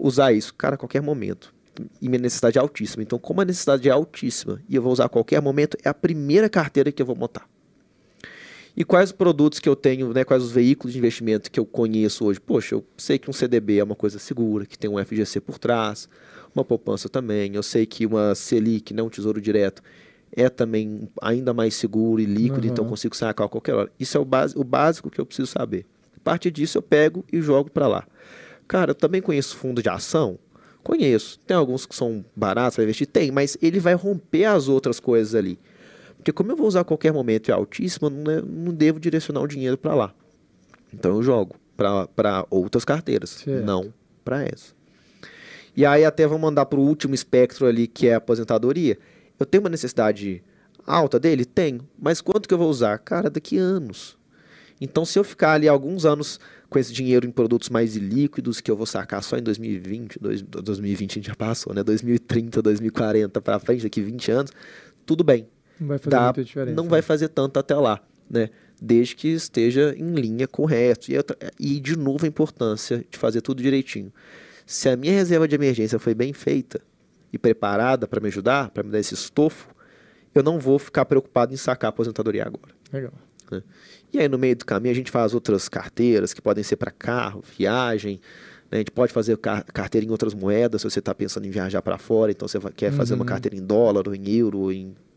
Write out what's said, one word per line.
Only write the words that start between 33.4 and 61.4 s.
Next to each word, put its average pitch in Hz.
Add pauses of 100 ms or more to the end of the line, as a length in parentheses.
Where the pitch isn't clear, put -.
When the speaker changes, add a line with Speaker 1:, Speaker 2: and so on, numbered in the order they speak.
Speaker 1:
ele 165
vai 175
romper 180
as 185
outras 131
coisas 113
ali. 98 (600)
Porque -
como 196
eu 330
vou 254
usar 185
a -
qualquer 156
momento 113
e -
é -
altíssimo, 123
eu -
não, 151
é, 160
não 170
devo 156
direcionar 156
o 143
dinheiro 135
pra 156
lá. 107 (800)
Então 95
eu 110
jogo 117 (220)
pra, 101
pra 101
outras 98
carteiras, 139
Speaker 2:
Certo. 131
Speaker 1:
não 101 (300)
pra 135
essa. - (1000)
E 139
aí 147
até 156
vou 151
mandar 147
pro 139
último 139
espectro 127
ali, 117
que -
é 117
a -
aposentadoria. 117 (400)
Eu 135
tenho 196
uma 190
necessidade 107 (420)
alta 147
dele? 143
Tenho. 147 (180)
Mas 160
quanto 196
que -
eu 180
vou 170
usar? 117
Cara, 175
daqui 151
a 185
anos. 180 (640)
Então, 147
se 170
eu 202
ficar 156
ali 151
alguns 147
anos 147 (300)
com 139
esse 120
dinheiro 123
em 123
produtos 120
mais 113
ilíquidos, 120
que -
eu 104
vou 110
sacar 101
só 123
em 123
dois 113
mil 113
e 98
vinte, 104
dois, 104
dois 98
mil 101
e 101
vinte 98
a -
gente 101
já 104
passou, 110